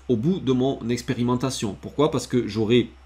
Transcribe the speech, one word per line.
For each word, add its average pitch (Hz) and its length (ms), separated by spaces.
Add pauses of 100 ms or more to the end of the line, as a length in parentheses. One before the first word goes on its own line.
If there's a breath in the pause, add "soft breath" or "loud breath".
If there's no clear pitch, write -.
au 123 80
bout 156 240
de 123 100
mon 131 260 (120)
expérimentation. 120 920
Pourquoi ? 143 320
Parce 123 160
que 113 220
j'aurai 113 400 (160)